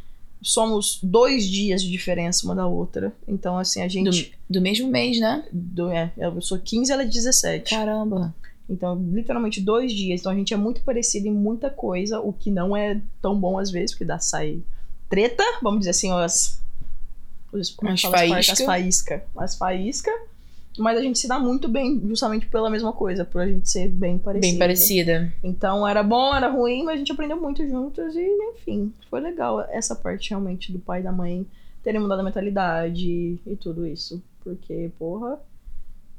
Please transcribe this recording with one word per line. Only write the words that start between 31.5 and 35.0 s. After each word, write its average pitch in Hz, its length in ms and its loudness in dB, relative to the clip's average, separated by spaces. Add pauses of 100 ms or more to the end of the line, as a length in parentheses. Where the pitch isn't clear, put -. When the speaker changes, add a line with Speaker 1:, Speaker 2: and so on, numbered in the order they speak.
Speaker 1:
terem 214 160 0
mudado 196 220 0
a - 20 -2
mentalidade 175 1200 0
e 196 120 -6
tudo 170 280 -6
isso. 165 380 -8 (220)
Porque, 170 520 -8
porra, 220 400 -6 (800)